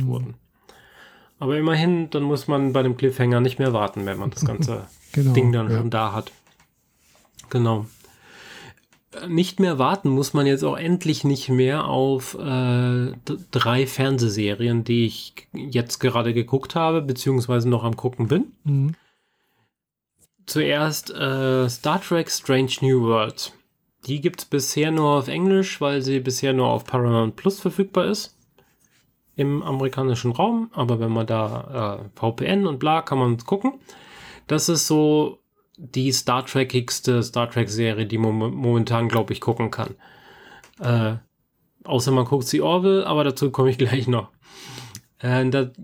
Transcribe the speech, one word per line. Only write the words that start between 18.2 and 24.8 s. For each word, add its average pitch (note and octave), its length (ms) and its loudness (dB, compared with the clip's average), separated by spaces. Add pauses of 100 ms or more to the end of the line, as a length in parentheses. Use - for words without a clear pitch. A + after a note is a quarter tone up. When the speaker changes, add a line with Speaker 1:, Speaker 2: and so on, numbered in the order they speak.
Speaker 2:
bin. F#3+ 240 0 (100)
Speaker 1:
Mhm. C#3+ 320 0 (1500)
Speaker 2:
Zuerst, D3+ 640 -2
äh, C3 580 0
Star D3+ 320 -2
Trek E3 280 -2
Strange C3 420 0 (100)
New C3 220 4
Worlds. A2+ 500 0 (540)
Die C#3+ 140 -4
gibt's - 240 -2
bisher D3 460 0